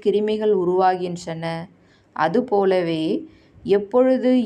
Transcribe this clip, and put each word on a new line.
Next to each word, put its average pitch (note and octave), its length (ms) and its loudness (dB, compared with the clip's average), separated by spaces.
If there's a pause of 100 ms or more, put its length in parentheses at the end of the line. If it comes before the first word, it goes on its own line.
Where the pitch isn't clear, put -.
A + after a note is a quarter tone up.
கிருமிகள் G#3+ 580 0
உருவாகின்றன, F3+ 840 -2 (680)
அதுபோலவே F3 920 0 (720)
எப்பொழுது B3 560 2 (120)